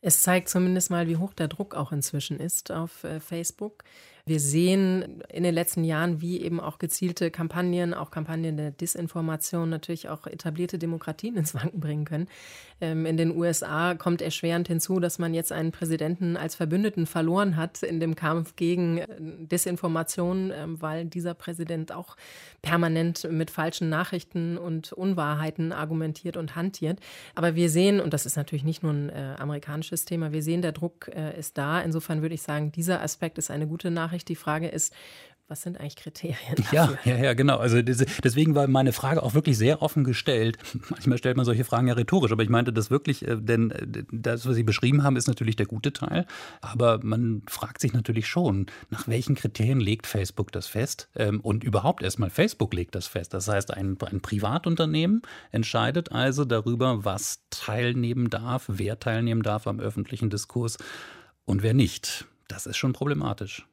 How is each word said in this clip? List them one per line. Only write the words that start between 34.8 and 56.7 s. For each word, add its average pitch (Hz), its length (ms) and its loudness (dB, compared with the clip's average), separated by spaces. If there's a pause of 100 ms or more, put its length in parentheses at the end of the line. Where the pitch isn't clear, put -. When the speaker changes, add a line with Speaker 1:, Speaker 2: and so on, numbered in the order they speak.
Speaker 1:
was - 140 -10
sind 175 180 -8
eigentlich 143 160 -10
Kriterien - 420 -8 (360)
Speaker 2:
Ja, 156 140 8
Speaker 1:
dafür? 127 260 2
Speaker 2:
ja, 123 100 4
ja, 131 100 4
genau. 139 260 6
Also 120 220 6
diese, 123 240 4 (200)
deswegen 143 300 4
war 139 120 4
meine 131 240 6
Frage 139 320 0
auch 113 100 0
wirklich 143 240 6
sehr 135 240 6
offen 151 220 2
gestellt. 117 540 2 (160)
<laughs> - 160 -8
Manchmal - 280 2
stellt 127 200 2
man 127 80 4
solche 120 180 4
Fragen 127 240 4
ja 123 60 4
rhetorisch, 120 400 4
aber 110 100 4
ich 104 60 2
meinte 120 240 4
das 110 180 0
wirklich, 143 340 2
äh, 117 160 0
denn, 113 300 4
äh, 110 400 -6
das, 117 340 -2
was 127 100 4
Sie 113 80 4
beschrieben 123 380 6
haben, 139 140 4
ist 120 120 2
natürlich 110 280 2
der 104 100 2
gute 113 280 -4
Teil. - 320 -2 (340)
Aber 113 440 4
man 110 440 0
fragt - 320 -6
sich 131 140 2
natürlich 113 340 0
schon, 101 380 2 (240)
nach 110 180 -6
welchen 120 260 2
Kriterien 127 460 2
legt 107 280 0
Facebook 98 440 -2
das 87 160 -6
fest? - 480 -4
Ähm, 104 240 2
und 110 240 0
überhaupt 104 400 0
erstmal, 95 260 0
Facebook 160 440 0
legt 87 220 -4
das 90 120 -4
fest. - 260 -6
Das 95 140 -4
heißt, 101 260 0
ein, 98 320 -4
ein 98 140 -4
Privatunternehmen 160 1040 2 (300)
entscheidet 117 600 0
also 131 320 2
darüber, 117 600 2